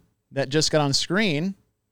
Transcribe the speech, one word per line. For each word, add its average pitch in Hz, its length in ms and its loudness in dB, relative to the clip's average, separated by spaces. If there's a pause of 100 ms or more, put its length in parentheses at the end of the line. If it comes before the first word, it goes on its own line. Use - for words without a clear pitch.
(300)
that 135 200 -4
just 151 200 2
got 156 100 2
on 139 120 0
screen 185 640 0 (380)